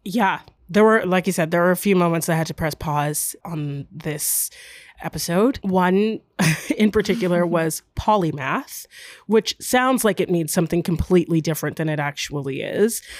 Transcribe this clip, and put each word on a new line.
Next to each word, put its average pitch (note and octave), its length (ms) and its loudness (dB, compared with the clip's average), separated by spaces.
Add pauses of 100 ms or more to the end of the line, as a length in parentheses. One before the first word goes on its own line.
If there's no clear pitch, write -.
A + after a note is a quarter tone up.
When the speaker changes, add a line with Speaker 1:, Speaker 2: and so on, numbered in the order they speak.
Speaker 1:
Yeah. F#3+ 340 0 (300)
There G3 160 6
were, A3 200 4
like F#3 220 2
you F#3 60 2
said, E3 180 0
there F3 100 2
were F3+ 100 6
a F3+ 40 4
few G3 220 2
moments E3 320 2
I E3 60 2
had D#3+ 120 0
to D#3 60 -6
press D#3 200 -4
pause D3 680 -4
on D3 480 -8
this - 580 -6 (540)
episode. F3+ 600 -2
One F#3+ 580 2 (180)
<laughs> D#3+ 380 0
in G#3+ 140 4
particular G3 540 0
Speaker 2:
<laughs> E3+ 120 0
Speaker 1:
was D#3+ 260 -2 (140)
polymath, E3 880 -2 (420)
which G#3+ 320 2
sounds B3+ 460 2
like G3+ 160 0
it E3+ 80 -2
means E3+ 240 0
something F3 280 0
completely E3+ 600 2
different D3+ 340 -4
than D#3+ 140 -4
it D3+ 100 -2
actually C#3 600 -6
is. - 400 0 (180)